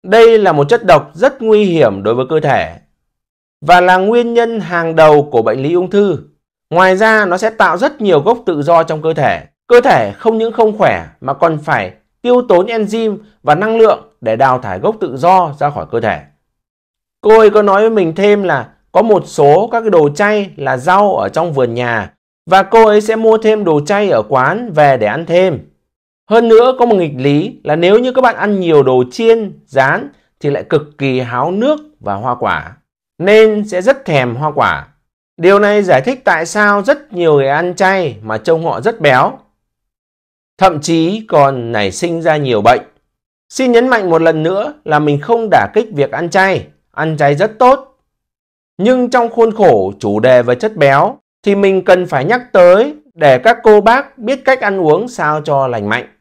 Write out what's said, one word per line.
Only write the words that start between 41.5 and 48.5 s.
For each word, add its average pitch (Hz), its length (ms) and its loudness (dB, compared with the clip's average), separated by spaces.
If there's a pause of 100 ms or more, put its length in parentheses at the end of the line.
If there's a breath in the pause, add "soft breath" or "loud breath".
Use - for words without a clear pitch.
nảy 101 200 -4
sinh 165 300 -6
ra 160 140 0
nhiều 123 260 -2
bệnh. 120 200 2 (680)
Xin 254 220 -2
nhấn 240 160 4
mạnh 208 220 -2
một 165 120 2
lần 160 200 0
nữa 202 320 -4 (100)
là 151 140 -2
mình 147 220 0
không 226 300 -2
đả 113 240 2
kích 220 180 -2
việc 143 180 -2
ăn 160 200 -8
chay, 185 360 -2 (240)
ăn 156 260 -6
chay 143 180 0
rất 214 240 -4
tốt. 262 400 0 (800)